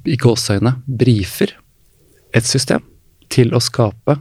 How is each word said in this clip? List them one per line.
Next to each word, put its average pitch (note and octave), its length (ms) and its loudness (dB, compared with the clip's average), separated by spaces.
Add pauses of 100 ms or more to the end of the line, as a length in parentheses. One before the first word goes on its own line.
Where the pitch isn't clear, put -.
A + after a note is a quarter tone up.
i D3 160 -2
gåseøyne A2+ 560 2 (100)
brifer A#2 720 0 (800)
et - 100 0
system - 380 -2 (460)
til A#2 240 2
å B2 80 2
skape C3 580 -2